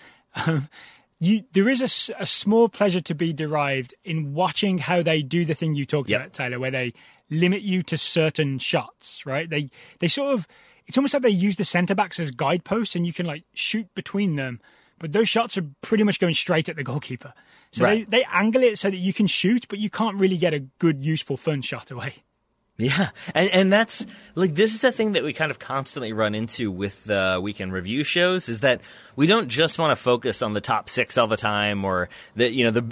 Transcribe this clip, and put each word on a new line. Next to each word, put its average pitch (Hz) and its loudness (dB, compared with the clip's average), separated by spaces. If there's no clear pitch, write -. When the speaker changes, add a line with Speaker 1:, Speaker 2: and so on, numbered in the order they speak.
Speaker 1:
<laughs> - -10
um, 151 0
you, 202 2
there 196 4
is 254 2
a 262 0
s-, - 2
a - -6
small 226 4
pleasure 185 0
to 160 -6
be 165 -2
derived 143 -2
in 160 -6
watching 185 0
how 175 2
they 160 2
do 165 0
the 156 0
thing 156 -2
you 143 -2
talked 143 -2
Speaker 2:
Yep. 107 2
Speaker 1:
about, - -14
Tyler, 123 -6
where 131 -4
they 127 -4
limit 180 2
you 185 0
to 160 -4
certain 151 0
shots, - -6
right? 147 -4
They, 151 -4
they 175 2
sort 277 2
of, 185 -2
it's - -2
almost 277 2
like 269 0
they 254 4
use 190 2
the 208 -2
centre 180 2
backs 185 -2
as 147 -4
guideposts 170 -2
and 175 -2
you 170 -4
can, 180 -6
like, 151 -10
shoot - -4
between 196 -2
them. 131 -6
But 151 -8
those 208 4
shots 233 0
are 185 -2
pretty 220 2
much 208 2
going 170 2
straight 165 0
at 165 -6
the 147 -6
goalkeeper. 127 -8
So - 0
Speaker 2:
Right. 214 4
Speaker 1:
they, 226 4
they 254 2
angle 214 4
it 220 4
so 196 0
that 190 0
you 185 0
can 208 4
shoot, 233 2
but 202 -6
you 214 -2
can't 220 -2
really 190 2
get 160 0
a 147 -2
good, 139 0
useful, 151 -2
fun 143 -2
shot - -10
away. 123 -10
Speaker 2:
Yeah, 139 0
and, 180 2
and 190 4
that's, 220 2
like, 170 0
this 214 4
is 220 -4
the 254 4
thing 214 0
that 139 0
we 147 -4
kind 156 -2
of - -8
constantly 131 -6
run 107 2
into 113 -4
with 98 -6
the 95 2
weekend 98 -6
review 101 -4
shows, 180 0
is 113 -6
that 127 2
we 143 4
don't 202 4
just 151 0
wanna 147 4
focus 123 0
on 107 -2
the 101 -2
top 110 -2
six - -2
all 117 4
the 107 0
time, 104 0
or 92 -2
the, 117 2
you 127 0
know, 117 4
the, 117 2